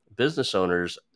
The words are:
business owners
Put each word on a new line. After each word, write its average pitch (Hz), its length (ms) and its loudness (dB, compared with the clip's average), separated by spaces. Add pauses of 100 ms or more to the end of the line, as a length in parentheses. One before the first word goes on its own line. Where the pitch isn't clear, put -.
(160)
business 139 400 0
owners 90 420 0 (180)